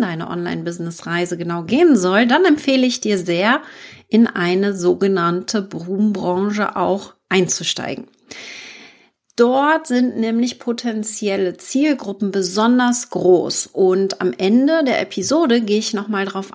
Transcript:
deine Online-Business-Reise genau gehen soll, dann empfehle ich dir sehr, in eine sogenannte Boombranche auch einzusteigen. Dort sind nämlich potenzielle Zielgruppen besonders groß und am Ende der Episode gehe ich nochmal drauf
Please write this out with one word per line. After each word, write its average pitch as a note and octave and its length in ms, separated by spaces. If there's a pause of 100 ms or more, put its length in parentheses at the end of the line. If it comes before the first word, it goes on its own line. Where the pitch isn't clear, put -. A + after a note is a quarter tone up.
deine E3+ 260
Online-Business-Reise E3+ 1120
genau E3+ 240
gehen C4 340
soll, F#3+ 300
dann C#4+ 180
empfehle C#4 420
ich A#3+ 140
dir G#3 160
sehr, F#3 460 (440)
in A3+ 200
eine F#3+ 500
sogenannte F3+ 880
Boombranche G3 1120
auch F#3 380 (160)
einzusteigen. - 760 (1300)
Dort C#4+ 460
sind B3 320
nämlich A3+ 400
potenzielle G#3+ 1000
Zielgruppen A#3+ 760
besonders A3 760
groß - 640
und F#3+ 480
am F#3 160
Ende C4+ 480
der B3+ 160
Episode A#3+ 640
gehe G#3 160
ich A3 160
nochmal G3+ 320
drauf F#3+ 280